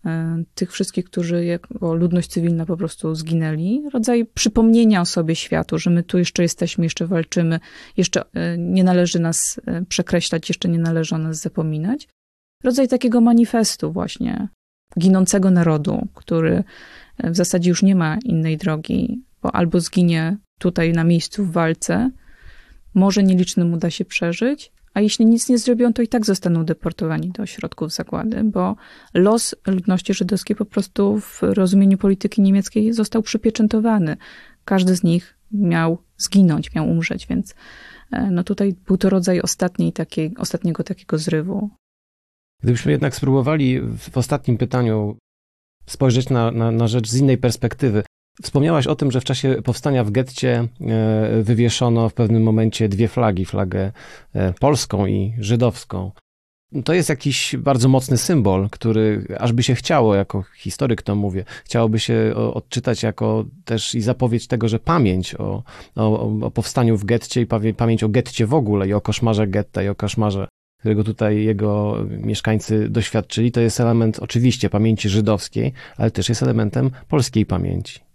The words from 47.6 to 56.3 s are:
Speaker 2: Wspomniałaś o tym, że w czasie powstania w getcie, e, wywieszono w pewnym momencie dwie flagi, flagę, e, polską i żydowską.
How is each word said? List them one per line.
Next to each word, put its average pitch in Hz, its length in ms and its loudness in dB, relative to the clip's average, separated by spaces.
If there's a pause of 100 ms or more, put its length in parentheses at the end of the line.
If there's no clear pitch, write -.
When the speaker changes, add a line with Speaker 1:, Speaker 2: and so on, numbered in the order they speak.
Speaker 2:
Wspomniałaś 147 440 2
o 151 100 0
tym, 139 140 0
że 123 100 0
w - 40 -14
czasie 131 400 0
powstania 127 400 0
w 104 60 -2
getcie, 120 580 -2 (120)
e, 110 600 0
wywieszono 117 680 2
w - 60 -4
pewnym 113 280 2
momencie 110 460 2
dwie 101 200 0
flagi, 104 360 0
flagę, 95 480 -4 (420)
e, 95 180 0
polską 123 540 0
i 101 320 -2
żydowską. 104 720 -2 (760)